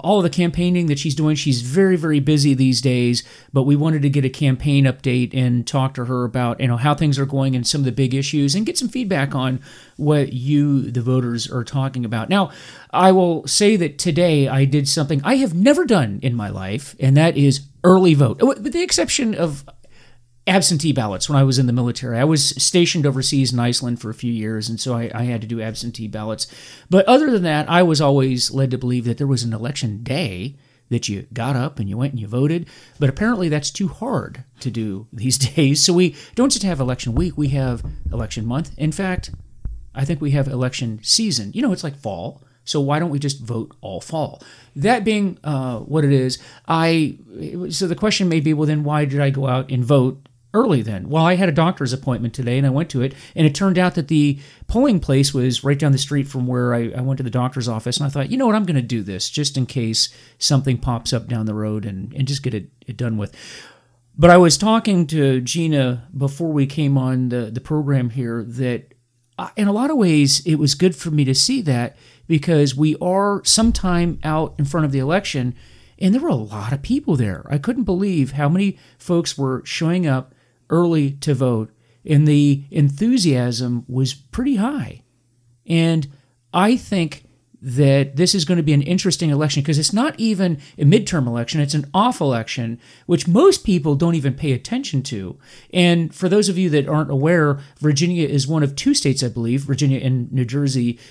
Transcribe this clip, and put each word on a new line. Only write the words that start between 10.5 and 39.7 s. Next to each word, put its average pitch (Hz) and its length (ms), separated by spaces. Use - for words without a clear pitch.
the 120 100
voters, 120 480
are 123 140
talking 131 420
about. 110 240
Now, 185 220
I 185 220
will 175 340
say 208 300
that 165 200
today 156 520
I 135 160
did 139 220
something 143 360
I 254 140
have 240 180
never 285 300
done 123 360
in 123 140
my 107 140
life, 98 500
and 131 180
that 160 200
is 143 240
early 180 300
vote, 139 300
with 262 300
the 339 100
exception 269 500
of 147 300
absentee 180 440
ballots 107 380
when 147 80
I 135 60
was 135 160
in 127 80
the 120 60
military. 120 440
I 123 60
was 151 360
stationed 170 460
overseas 135 480
in 123 60
Iceland 120 420
for 110 80
a 107 60
few 120 180
years, 110 340
and 113 120
so 127 160
I, 117 180
I 117 120
had 120 160
to 107 60
do 113 140
absentee 110 460
ballots. 107 400
But 190 160
other 277 240
than 214 140
that, 156 260
I 175 140
was 160 180
always 135 480
led 131 220
to 127 80
believe 123 260
that 120 140
there 143 80
was 127 160
an 117 100
election 113 480
day 120 540
that 120 180
you 101 260
got 123 220
up 127 220
and 104 100
you 98 120
went 139 140
and 123 60
you 104 80
voted. 147 400
But 143 100
apparently 208 380
that's 147 220
too 190 200
hard 160 540
to 123 100
do 107 420
these 120 240
<laughs> 135 180
days. 143 280
So 185 100
we 175 220
don't 262 180
just - 140
have 175 140
election 123 340
week, 170 240
we 147 120
have 131 340
election 113 360
month. 143 280
In 156 160
fact, 185 380